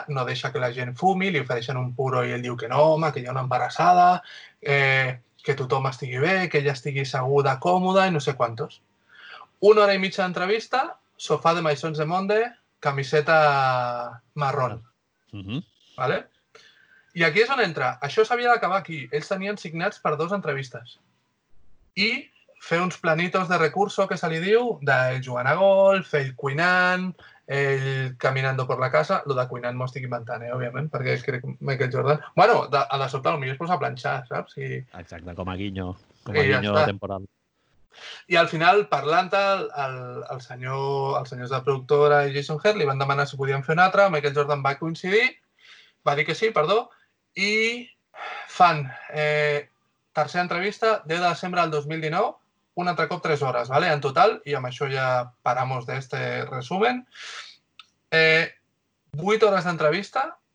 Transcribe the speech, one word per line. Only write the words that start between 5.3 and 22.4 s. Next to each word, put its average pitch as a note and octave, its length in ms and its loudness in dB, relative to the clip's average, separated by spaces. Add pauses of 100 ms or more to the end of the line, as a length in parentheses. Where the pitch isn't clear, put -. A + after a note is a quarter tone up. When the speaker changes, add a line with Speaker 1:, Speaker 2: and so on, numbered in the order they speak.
Speaker 1:
que C#3+ 120 0
tothom C3+ 320 -2
estigui B2+ 300 -6
bé, F3+ 320 0
que D3 140 0
ella C#3+ 100 0
estigui C#3 320 -6
segura, C#3 560 0
còmoda F#3 460 4
i F#3 80 0
no C#3+ 40 0
sé C#3+ 160 -2
quantos. A#2 460 -4 (800)
Una G#3+ 240 8
hora G3+ 80 4
i F#3+ 80 0
mitja F#3+ 220 -2
d'entrevista, G3+ 760 -2 (200)
sofà E3 360 2
de F3 80 0
Maisons D#3 400 -2
de D3+ 40 0
Monde, G3 340 0 (400)
camiseta C3+ 1400 2 (140)
marrón. B2+ 460 -2 (500)
Speaker 2:
Mhm. G#2 300 -8 (360)
Speaker 1:
Vale? E3+ 260 -2 (920)
I E3+ 100 0
aquí E3 180 4
és A#3+ 80 4
on C#4 120 2
entra. C#3+ 400 0
Això G#3+ 240 2
s'havia A#3+ 260 2
d'acabar F#3+ 300 2
aquí. D3 300 -10
Ells D3 180 -4
tenien G3 280 -4
signats E3+ 420 -6
per D#3 180 -2
dos E3 140 -4
entrevistes. C3+ 680 -6 (960)
I A3+ 340 -2 (320)